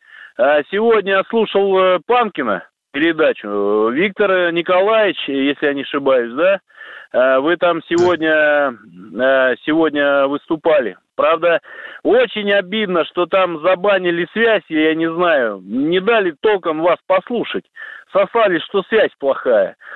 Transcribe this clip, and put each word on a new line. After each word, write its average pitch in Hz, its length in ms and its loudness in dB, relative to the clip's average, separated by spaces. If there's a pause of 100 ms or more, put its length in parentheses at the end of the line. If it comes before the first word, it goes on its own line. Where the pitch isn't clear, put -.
(380)
А, 147 240 2 (100)
сегодня 208 460 0
я 190 120 0
слушал, 196 500 0
э, 185 280 2
Панкина 156 560 -2 (280)
передачу. 113 1000 0
Виктор 185 640 0
Николаевич, 185 640 0 (100)
если 139 400 -2
я 143 80 0
не 135 80 -6
ошибаюсь, 131 520 -2
да? 185 240 0 (520)
А, 131 280 2
вы 160 180 0
там 170 300 0
сегодня, 156 840 2
э, 113 840 0 (100)
сегодня 143 640 2
выступали. 143 680 -2 (180)
Правда, 160 440 0 (440)
очень 214 480 0
обидно, 190 540 0
что 175 200 -4
там 175 360 0
забанили 180 720 0
связь, 220 380 0
я 160 260 0
не 165 180 -2
знаю, 135 520 0
не 143 340 -2
дали 196 420 0
толком 170 400 -2
вас 170 160 2 (100)
послушать. 190 580 -4 (480)
Сосали, 196 460 2
что - 240 -4
связь 202 360 0
плохая. 117 560 0 (200)